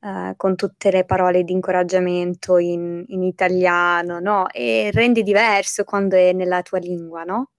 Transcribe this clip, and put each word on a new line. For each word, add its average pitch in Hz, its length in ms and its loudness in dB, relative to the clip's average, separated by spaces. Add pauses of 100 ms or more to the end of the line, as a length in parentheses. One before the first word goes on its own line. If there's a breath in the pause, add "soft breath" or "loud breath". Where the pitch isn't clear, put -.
eh, 190 360 -8
con 190 200 0
tutte - 340 -2
le 185 140 2
parole 180 400 2
di 175 80 -6
incoraggiamento 180 1040 0
in, 175 500 -2
in 185 140 -4
italiano, 175 960 0
no? 190 300 0
E 120 420 -2
rende 226 300 4
diverso 202 640 0
quando 196 320 0
è 180 160 6
nella 180 300 -2
tua 185 160 -6
lingua, 170 460 -8
no? 208 340 -6